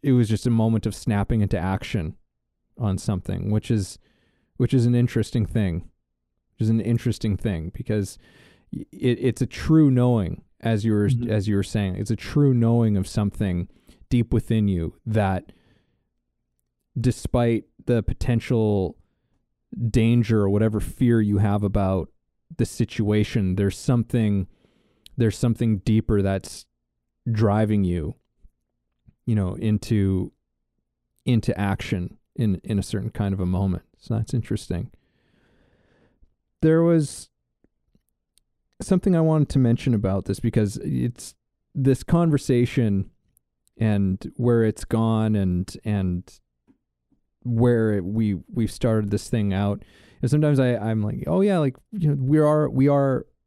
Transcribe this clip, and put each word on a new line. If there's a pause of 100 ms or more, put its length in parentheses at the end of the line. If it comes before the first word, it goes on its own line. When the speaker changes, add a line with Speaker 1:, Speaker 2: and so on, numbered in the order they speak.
Speaker 1:
it
was
just
a
moment
of
snapping
into
action (640)
on
something,
which
is, (600)
which
is
an
interesting
thing, (640)
which
is
an
interesting
thing
because (540)
y-,
it,
it's
a
true
knowing, (180)
as
you
were,
Speaker 2:
Mm-hmm.
Speaker 1:
as
you
were
saying,
it's
a
true
knowing
of
something (420)
deep
within
you (100)
that (1500)
despite (200)
the
potential (920)
danger
or
whatever
fear
you
have
about (460)
the
situation,
there's
something, (680)
there's
something
deeper
that's (680)
driving
you, (1120)
you
know,
into, (960)
into
action (180)
in,
in
a
certain
kind
of
a
moment. (140)
So
that's
interesting. (1700)
There
was (1500)
something
I
wanted
to
mention
about
this
because
it's (400)
this
conversation (680)
and
where
it's
gone
and,
and (1120)
where
it,
we, (180)
we've
started
this
thing
out. (380)
And
sometimes
I,
I'm
like,
"Oh
yeah,
like, (160)
you
know,
we
are,
we
are (220)